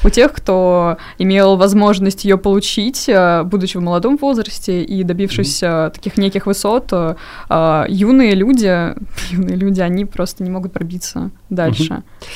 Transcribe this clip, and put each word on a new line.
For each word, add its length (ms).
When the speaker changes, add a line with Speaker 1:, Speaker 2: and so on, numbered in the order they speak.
Speaker 1:
у 60
тех, 240
кто 640
имел 360
возможность 680
её 140
получить, 680
э, 360
будучи 340
в 40
молодом 360
возрасте 640
и 220
добившись, 580
Speaker 2:
Мгм. 100
Speaker 1:
э, 220
таких 240
неких 300
высот, 440
э, 240
э, 400
юные 440
люди, 640
<laughs> 180
юные 240
люди, 260
они 240
просто 380
не 60
могут 240
пробиться 560
дальше. 420
Speaker 2:
Мгм. 100